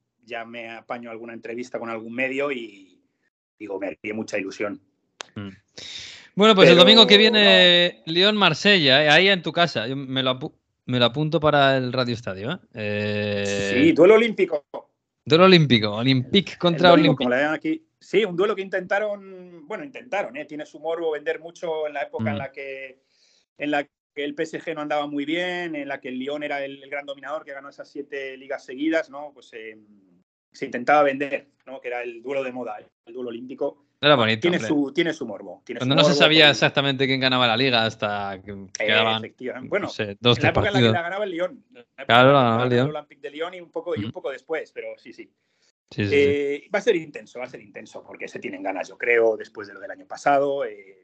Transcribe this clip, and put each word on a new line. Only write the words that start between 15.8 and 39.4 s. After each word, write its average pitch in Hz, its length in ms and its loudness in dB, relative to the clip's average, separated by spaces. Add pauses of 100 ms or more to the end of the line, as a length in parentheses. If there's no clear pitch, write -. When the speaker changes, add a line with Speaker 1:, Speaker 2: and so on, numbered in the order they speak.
Speaker 2:
Olympique 127 640 0
contra 175 300 2
Speaker 1:
El 175 60 10
domingo, 165 160 6
Speaker 2:
Olympique. 131 160 0
Speaker 1:
como 123 100 0
le 135 60 0
llaman 151 140 -2
aquí. 156 300 -6 (140)
Sí, 208 260 -2
un 175 100 -8
duelo 202 200 -2
que 190 60 -10
intentaron, 190 1040 -8
bueno, 220 180 -12
intentaron, 123 520 -10
¿eh? 147 100 -12
Tiene 147 200 -14
su 151 140 -20
morbo 165 320 -6
vender 151 280 -6
mucho 160 480 -8
en 147 60 -10
la 143 100 -8
época 139 280 -8
en 104 40 -8
Speaker 2:
Mm. - 40 -8
Speaker 1:
la 135 120 -12
que, 135 480 -16 (580)
en 147 140 -6
la 143 120 -2
que 139 60 -14 (360)
el 147 100 -10
P 165 80 -6
S 156 160 -10
G 165 160 -10
no 151 60 -10
andaba 147 260 -4
muy 143 180 -6
bien, 175 500 -6
en 143 120 -10
la 139 140 -10
que 135 80 -12
el 127 100 -10
Lyon 147 240 -8
era 143 220 -6
el, 139 180 -14
el 135 60 -20
gran 143 160 -10
dominador 139 400 -12
que 143 80 -16
ganó 139 160 -16
esas 143 200 -20
siete 139 460 -12
ligas 135 300 -12
seguidas, 151 440 -4
¿no? 143 240 -16
Pues, 120 200 -20
eh, 110 240 -16 (760)
se - 140 -12
intentaba 131 380 0
vender, 139 440 -4 (180)
¿no? 127 140 -18
Que - 80 -14
era 120 160 -8
el 117 180 -14
duelo 135 220 -6
de 131 80 -8
moda, 117 260 -12 (280)
el 117 80 -20
duelo 123 160 -10
olímpico. 127 560 -10 (160)
Speaker 2:
Era 147 160 6
bonito, 113 240 0
Speaker 1:
Tiene 170 160 0
Speaker 2:
hombre. 120 100 -6
Speaker 1:
su, 143 260 -2
tiene 165 200 -2
su - 120 -10
morbo, 98 400 -16
tiene 120 140 -12
Speaker 2:
Cuando 131 140 -2
Speaker 1:
su 151 40 2
Speaker 2:
no 180 60 4
se 196 60 4
Speaker 1:
morbo, 175 100 0
Speaker 2:
sabía 160 240 6
Speaker 1:
porque 147 80 8
Speaker 2:
exactamente 139 560 0
quién 131 140 0
ganaba 127 260 2
la 113 80 2
liga 120 300 2
hasta 104 580 -6
que 104 80 -16
Speaker 1:
Eh, 98 160 -16 (180)
Speaker 2:
quedaban, 110 380 0
Speaker 1:
efectivamente. 123 420 -12